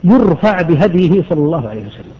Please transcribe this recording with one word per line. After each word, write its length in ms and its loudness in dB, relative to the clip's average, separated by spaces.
يرفع 580 2
بهديه 640 2
صلى 100 -2
الله 300 -2
عليه 180 -12
وسلم 340 -20